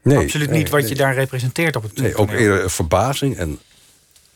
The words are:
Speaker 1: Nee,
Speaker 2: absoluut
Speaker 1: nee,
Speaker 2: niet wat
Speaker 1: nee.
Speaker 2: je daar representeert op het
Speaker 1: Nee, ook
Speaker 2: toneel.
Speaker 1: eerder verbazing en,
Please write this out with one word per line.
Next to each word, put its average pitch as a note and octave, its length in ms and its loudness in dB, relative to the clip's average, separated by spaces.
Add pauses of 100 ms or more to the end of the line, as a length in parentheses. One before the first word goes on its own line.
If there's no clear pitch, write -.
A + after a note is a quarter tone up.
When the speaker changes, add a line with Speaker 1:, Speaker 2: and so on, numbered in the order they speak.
Speaker 1:
Nee, C3 160 4
Speaker 2:
absoluut C#3 320 0
Speaker 1:
nee, D#3 80 0
Speaker 2:
niet D#3 120 0
wat D3 120 2
Speaker 1:
nee. - 80 -2
Speaker 2:
je - 60 -4
daar C3+ 180 2
representeert C3 640 -2
op A2 80 -6
het G#2+ 140 -12
Speaker 1:
Nee, A#2+ 180 0
ook G#2 120 4
Speaker 2:
toneel. G#2+ 140 -2
Speaker 1:
eerder G2 300 2
verbazing G#2 680 0
en, D#2 220 -6 (760)